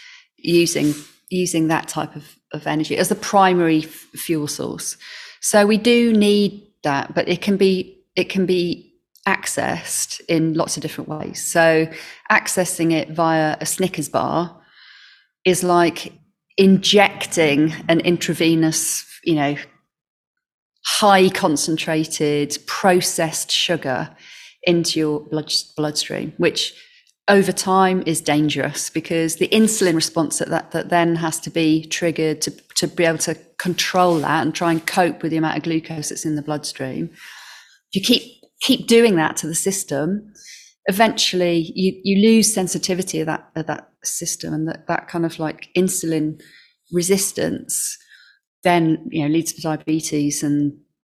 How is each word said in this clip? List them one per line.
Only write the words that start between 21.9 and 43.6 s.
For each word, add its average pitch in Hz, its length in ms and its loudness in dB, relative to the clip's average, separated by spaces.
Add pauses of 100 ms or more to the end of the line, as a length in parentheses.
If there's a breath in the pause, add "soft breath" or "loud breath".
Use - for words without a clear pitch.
processed 175 840 0
sugar - 640 -4 (500 loud breath)
into 170 360 2
your 151 200 -2
blood, 151 300 -6 (240)
bloodstream, 151 640 -6
which - 380 -2 (520 soft breath)
over 196 260 4
time 185 520 2
is 160 160 -2
dangerous 143 680 -2
because 165 460 -2
the 180 120 -2
insulin 208 460 2
response 160 460 -2
that, - 100 -6
that, - 220 -6
that 160 180 -6
then 170 260 2
has 165 240 -4
to - 80 -12
be 160 380 0
triggered 156 560 -2
to, - 80 -4 (240)
to 170 120 -2
be - 160 -2
able 165 140 2
to 160 180 -4 (220)
control 180 600 0
that 147 240 0
and 151 120 -2
try 170 160 -2
and 165 160 -2
cope - 360 0
with 160 80 -4
the 160 80 0
amount 160 180 -2
of - 60 -4
glucose 160 480 -6
that's - 160 -8
in 156 100 -2
the 143 60 -6
bloodstream. 151 640 -8 (840 loud breath)
If - 20 -2
you 190 80 -2
keep, - 400 0 (180)
keep - 260 0
doing 233 300 6
that 156 220 0
to 165 80 -6
the 160 80 -6
system, 190 800 -4 (500 loud breath)
eventually 180 880 2
you, 185 300 0
you 196 240 4
lose 226 240 6
sensitivity 180 680 -4
of 156 60 -4
that, - 300 -6
of 156 120 -4